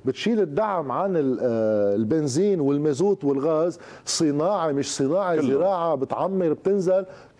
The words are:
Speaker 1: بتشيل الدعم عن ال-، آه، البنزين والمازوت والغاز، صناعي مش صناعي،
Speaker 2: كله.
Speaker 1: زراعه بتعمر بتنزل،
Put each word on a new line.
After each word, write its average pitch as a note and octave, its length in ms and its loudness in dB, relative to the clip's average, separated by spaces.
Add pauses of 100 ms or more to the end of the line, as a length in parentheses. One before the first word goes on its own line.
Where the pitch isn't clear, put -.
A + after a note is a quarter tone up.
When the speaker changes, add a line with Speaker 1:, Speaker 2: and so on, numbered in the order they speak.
Speaker 1:
بتشيل G#3+ 340 0
الدعم F3 520 -2
عن F3 260 -2
ال-، C3 240 0
آه، G#2+ 540 2
البنزين D3+ 640 0
والمازوت D3 640 0
والغاز، D#3 560 0 (260)
صناعي D#3+ 680 0
مش C#3 220 -4
صناعي، E3 440 0
Speaker 2:
كله. C#3 100 0
Speaker 1:
زراعه E3+ 460 0
بتعمر D3+ 580 -2
بتنزل، F#3+ 520 0 (340)